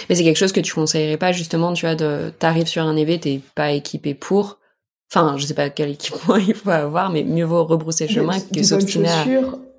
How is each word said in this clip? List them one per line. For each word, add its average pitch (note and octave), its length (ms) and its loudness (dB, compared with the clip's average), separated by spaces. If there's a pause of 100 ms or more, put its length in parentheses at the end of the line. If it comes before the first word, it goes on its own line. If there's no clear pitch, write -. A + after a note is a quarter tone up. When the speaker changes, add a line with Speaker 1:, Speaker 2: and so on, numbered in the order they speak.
Speaker 1:
Mais F3+ 60 2
c'est F3 100 4
quelque D#3+ 140 6
chose F#3+ 140 2
que F3 100 0
tu - 140 -6
conseillerais D#3 420 0
pas, F3+ 140 2
justement, E3+ 420 -2
tu E3+ 140 -2
vois, E3 80 0
de, D#3 420 -2
t'arrives E3 300 2
sur E3 160 -2
un D#3 100 0
névé, D#3 260 2
t'es C#3 220 -2 (140)
pas D3 160 0
équipé C#3+ 420 -4
pour. G3+ 460 -2 (520)
Enfin, D#3 260 2
je C#3+ 100 -4
sais D3+ 80 -4
pas C#3+ 160 -2
quel D3 180 -4
équipement E3 460 -2
<laughs> F#3+ 120 4
il G#3+ 60 2
faut - 160 -4
avoir, E3 420 0
mais D#3 120 0
mieux E3 220 0
vaut E3 200 2
rebrousser D#3+ 400 0
Speaker 2:
Des, G#3 80 -2
Speaker 1:
chemin E3 240 0
Speaker 2:
des F#3+ 60 -4
Speaker 1:
que - 100 -8
Speaker 2:
bonnes E3+ 100 0
Speaker 1:
s'obstiner F#3+ 460 2
à, D#3+ 140 2
Speaker 2:
chaussures. C4 360 0 (200)